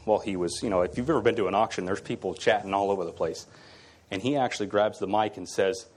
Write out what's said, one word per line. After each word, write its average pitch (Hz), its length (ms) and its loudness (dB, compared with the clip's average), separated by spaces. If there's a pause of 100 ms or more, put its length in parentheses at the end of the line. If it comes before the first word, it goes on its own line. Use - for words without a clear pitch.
while 107 160 4
he 98 160 -4
was, 87 260 -2
you 123 80 -2
know, 92 120 4
if 90 160 0
you've 123 120 -2
ever 143 120 2
been 113 160 4
to 101 100 0
an 92 80 0
auction, 107 300 0
there's 95 160 -4
people 101 320 -6
chatting 98 400 0
all 101 180 2
over 92 140 0
the 82 80 -8
place. - 340 -4 (640)
And 95 100 -4
he 135 140 0
actually 120 320 0
grabs 104 320 2
the 98 80 -4
mic 107 300 0
and 90 100 -12
says, 95 380 0 (120)